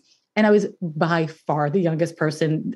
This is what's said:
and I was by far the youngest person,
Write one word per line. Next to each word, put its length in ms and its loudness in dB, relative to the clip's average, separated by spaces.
and 100 4
I 40 6
was 160 4
by 460 -2
far 420 -4
the 120 0
youngest 340 -2
person, 600 -2